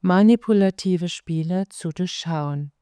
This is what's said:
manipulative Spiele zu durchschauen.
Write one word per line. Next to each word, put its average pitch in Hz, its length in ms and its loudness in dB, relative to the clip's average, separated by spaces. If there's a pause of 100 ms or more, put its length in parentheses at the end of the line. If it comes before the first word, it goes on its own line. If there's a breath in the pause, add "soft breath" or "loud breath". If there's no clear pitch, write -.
manipulative 190 1080 2
Spiele 170 640 -4
zu - 180 -10
durchschauen. 147 800 -6 (120)